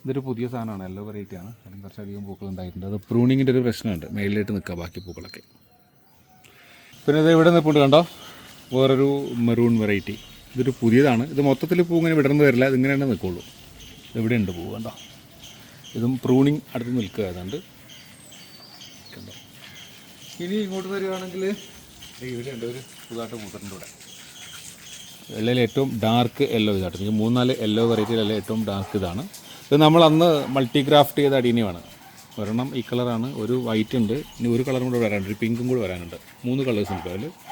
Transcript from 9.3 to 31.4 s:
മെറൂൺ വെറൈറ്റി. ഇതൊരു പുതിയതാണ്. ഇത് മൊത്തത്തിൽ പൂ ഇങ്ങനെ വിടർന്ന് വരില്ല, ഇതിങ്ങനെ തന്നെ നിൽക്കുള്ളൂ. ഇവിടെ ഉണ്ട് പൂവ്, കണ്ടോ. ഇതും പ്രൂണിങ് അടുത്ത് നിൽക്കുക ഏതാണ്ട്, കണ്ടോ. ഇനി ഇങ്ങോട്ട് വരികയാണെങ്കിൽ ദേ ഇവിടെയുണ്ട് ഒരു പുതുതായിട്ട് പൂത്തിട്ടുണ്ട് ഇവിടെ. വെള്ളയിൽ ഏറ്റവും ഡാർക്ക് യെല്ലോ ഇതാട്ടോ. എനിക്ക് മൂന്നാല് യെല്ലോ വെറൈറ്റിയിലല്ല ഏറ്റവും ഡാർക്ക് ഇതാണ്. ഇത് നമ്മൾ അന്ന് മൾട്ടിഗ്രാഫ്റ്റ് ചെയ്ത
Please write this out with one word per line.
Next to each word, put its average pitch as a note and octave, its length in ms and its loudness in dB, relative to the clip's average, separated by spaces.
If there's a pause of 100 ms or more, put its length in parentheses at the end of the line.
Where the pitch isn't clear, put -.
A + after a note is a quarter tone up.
മെറൂൺ A#2 240 4 (120)
വെറൈറ്റി. G2+ 320 -2 (360)
ഇതൊരു B2+ 200 -2 (100)
പുതിയതാണ്. A#2+ 500 6
ഇത് C#3+ 180 0
മൊത്തത്തിൽ E3+ 380 0
പൂ E3+ 140 2
ഇങ്ങനെ D#3+ 180 2
വിടർന്ന് C#3+ 280 4
വരില്ല, B2 240 4
ഇതിങ്ങനെ C3+ 240 2
തന്നെ C#3 180 0
നിൽക്കുള്ളൂ. F2+ 280 -6 (760)
ഇവിടെ A2+ 200 0
ഉണ്ട് F#2+ 160 0
പൂവ്, F2 180 -10
കണ്ടോ. A2 180 -10 (1040)
ഇതും A#2 140 0 (120)
പ്രൂണിങ് C#3 360 4 (140)
അടുത്ത് A#2+ 240 -6
നിൽക്കുക G#2 320 -4
ഏതാണ്ട്, F2+ 260 -10 (1600)
കണ്ടോ. - 200 -18 (1120)
ഇനി F#3 120 -6 (100)
ഇങ്ങോട്ട് F#3+ 260 -8
വരികയാണെങ്കിൽ F#3 520 -6 (760)
ദേ B2 160 -12
ഇവിടെയുണ്ട് A#2+ 380 -8
ഒരു B2+ 100 -12 (240)
പുതുതായിട്ട് A#2 380 -10
പൂത്തിട്ടുണ്ട് G2 320 -14
ഇവിടെ. F2 120 -16 (1400)
വെള്ളയിൽ A2+ 320 0
ഏറ്റവും C3+ 260 0 (140)
ഡാർക്ക് A#2 420 2 (100)
യെല്ലോ G#2+ 240 2
ഇതാട്ടോ. F2 200 -6
എനിക്ക് G#2+ 220 -2
മൂന്നാല് B2 420 0
യെല്ലോ A2 280 0
വെറൈറ്റിയിലല്ല A2 500 0
ഏറ്റവും A2 280 -4
ഡാർക്ക് G2 320 -6
ഇതാണ്. F#2 240 -6 (420)
ഇത് C#3 80 4 (100)
നമ്മൾ E3 240 8
അന്ന് D#3+ 200 4 (280)
മൾട്ടിഗ്രാഫ്റ്റ് C#3+ 640 4
ചെയ്ത C#3 180 4